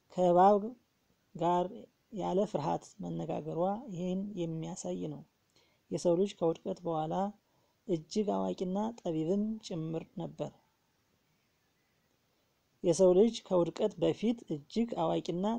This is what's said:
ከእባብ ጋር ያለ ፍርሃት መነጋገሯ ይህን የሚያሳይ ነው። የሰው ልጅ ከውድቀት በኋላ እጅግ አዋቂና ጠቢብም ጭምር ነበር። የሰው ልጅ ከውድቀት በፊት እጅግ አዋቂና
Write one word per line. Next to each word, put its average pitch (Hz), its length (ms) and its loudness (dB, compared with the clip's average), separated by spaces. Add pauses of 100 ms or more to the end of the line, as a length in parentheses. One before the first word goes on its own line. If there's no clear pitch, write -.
(120)
ከእባብ 185 500 6 (760)
ጋር 175 300 2 (480)
ያለ 175 320 -2
ፍርሃት 160 380 -2 (140)
መነጋገሯ 165 640 -6 (260)
ይህን 185 340 -4 (140)
የሚያሳይ 170 720 -6
ነው። 147 140 -10 (680)
የሰው 175 240 2
ልጅ 196 180 2
ከውድቀት 180 480 -2
በኋላ 160 340 -4 (720)
እጅግ 190 420 -2
አዋቂና 190 480 -2 (180)
ጠቢብም 175 480 0 (180)
ጭምር 165 420 -6 (140)
ነበር። 151 340 -8 (2250)
የሰው 180 300 6
ልጅ 220 280 6
ከውድቀት 185 560 0
በፊት 175 420 0 (100)
እጅግ 208 480 -4
አዋቂና 170 480 0 (140)